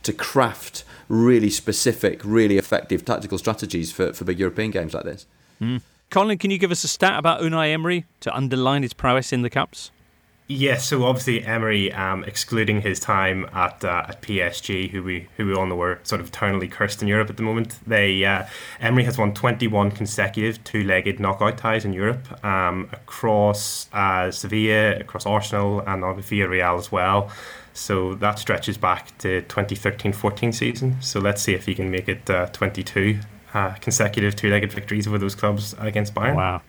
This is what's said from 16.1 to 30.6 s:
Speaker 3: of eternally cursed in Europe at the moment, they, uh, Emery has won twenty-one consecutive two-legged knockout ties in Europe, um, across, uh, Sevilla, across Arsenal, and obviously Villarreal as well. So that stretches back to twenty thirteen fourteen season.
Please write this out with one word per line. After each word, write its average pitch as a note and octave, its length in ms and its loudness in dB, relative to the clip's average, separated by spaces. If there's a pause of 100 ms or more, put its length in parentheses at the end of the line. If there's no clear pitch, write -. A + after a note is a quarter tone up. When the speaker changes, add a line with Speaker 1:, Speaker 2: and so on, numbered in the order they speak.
Speaker 3:
of F2 80 -10
eternally G2 400 -2
cursed - 320 -4
in G#2 80 0
Europe G#2 200 2
at G#2 60 -10
the A2+ 80 -4
moment, A2+ 420 -2
they, G2+ 380 4
uh, F#2+ 220 2 (340)
Emery A#2+ 240 4
has A#2 140 0
won G#2 160 2
twenty-one G#2 580 2
consecutive G#2+ 720 -2
two-legged G2 560 0
knockout G2 380 0
ties A2 260 0
in G2+ 80 -2
Europe, G#2+ 540 -4
um, F#2 480 0
across, - 1000 0
uh, F#2 400 2
Sevilla, G#2+ 680 2
across - 280 -10
Arsenal, G2+ 560 0
and F#2+ 240 -4
obviously G2 320 -4
Villarreal F2+ 420 2
as - 140 -8
well. G2 360 2 (440)
So F#2 420 -2
that G#2 240 0
stretches G#2 380 -2
back - 400 -2
to F#2 240 0
twenty G2+ 340 -4
thirteen G2 380 -2
fourteen A2 400 -2
season. B2+ 480 -2